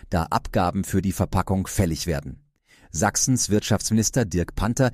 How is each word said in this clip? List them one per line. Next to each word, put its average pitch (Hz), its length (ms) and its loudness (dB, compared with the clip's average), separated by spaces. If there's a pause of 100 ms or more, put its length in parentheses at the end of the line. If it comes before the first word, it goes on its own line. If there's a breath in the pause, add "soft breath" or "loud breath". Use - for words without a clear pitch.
da 85 140 0
Abgaben 92 600 0
für 95 180 0
die 95 100 0
Verpackung 95 540 0
fällig 82 400 -2
werden. 71 400 -6 (440 soft breath)
Sachsens 107 600 0
Wirtschaftsminister 110 760 2
Dirk 87 300 -2
Panther 120 400 0